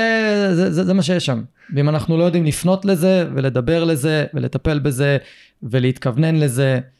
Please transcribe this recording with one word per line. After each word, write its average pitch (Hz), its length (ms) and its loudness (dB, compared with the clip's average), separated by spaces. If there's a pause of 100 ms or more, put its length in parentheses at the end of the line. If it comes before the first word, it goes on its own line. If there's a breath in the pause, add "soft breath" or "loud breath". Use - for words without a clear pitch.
(540)
זה, 180 180 0
זה, 170 120 0
זה 185 100 0
מה 196 80 2
שיש 170 240 -2
שם. 120 160 -2 (320 soft breath)
ואם 143 140 2
אנחנו 156 300 0
לא 170 60 4
יודעים 175 200 2
לפנות 185 400 0
לזה, 185 500 2
ולדבר 135 500 0
לזה, 156 400 0 (100)
ולטפל 143 440 -2
בזה, 139 380 0 (460 loud breath)
ולהתכוונן 131 720 0
לזה, 131 440 0 (200)